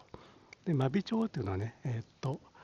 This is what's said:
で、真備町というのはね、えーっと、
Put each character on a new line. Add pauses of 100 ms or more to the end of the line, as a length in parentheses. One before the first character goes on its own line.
(640)
で、
真
備
町
と
い
う
の
は
ね、 (100)
え
ー
っ (140)
と、 (220)